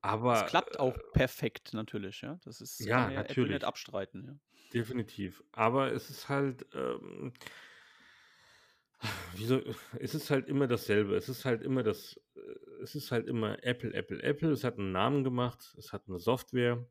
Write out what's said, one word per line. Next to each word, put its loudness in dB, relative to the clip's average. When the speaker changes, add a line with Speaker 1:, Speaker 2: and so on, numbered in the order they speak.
Speaker 1:
Aber, 4
Speaker 2:
es 2
klappt 2
auch 2
Speaker 1:
äh, -10
Speaker 2:
perfekt 2
natürlich, -6
ja. -10
Das -16
ist, -12
Speaker 1:
ja, 2
Speaker 2:
kann 6
man -2
ja -4
Apple -6
Speaker 1:
natürlich. 2
Speaker 2:
nicht -4
abstreiten, -6
ja. -14
Speaker 1:
Definitiv. -4
Aber 4
es -4
ist -14
halt, -2
ähm, -6
wie -6
soll, 2
es -4
ist -2
halt 2
immer 4
dasselbe. 4
Es -2
ist -6
halt 2
immer 2
das, -2
äh, -14
es -12
ist -6
halt 0
immer -2
Apple, -2
Apple, -4
Apple. 2
Es 2
hat -2
einen 0
Namen 4
gemacht, -2
es -14
hat -10
eine -4
Software 2